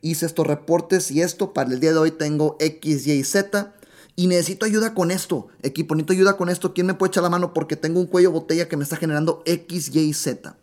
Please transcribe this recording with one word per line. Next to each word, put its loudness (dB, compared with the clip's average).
hice -2
estos 0
reportes 0
y 2
esto, -2
para -2
el -2
día 4
de 4
hoy 4
tengo -2
X, -2
Y 2
y 2
Z -2
y 0
necesito 0
ayuda 0
con 0
esto, -4
equipo, -4
necesito 0
ayuda 4
con -2
esto, -2
¿quién 0
me 0
puede 0
echar 2
la 2
mano? -2
Porque -2
tengo -2
un 0
cuello 6
botella -2
que -4
me -2
está -6
generando 0
X, -4
Y 4
y 2
Z. -6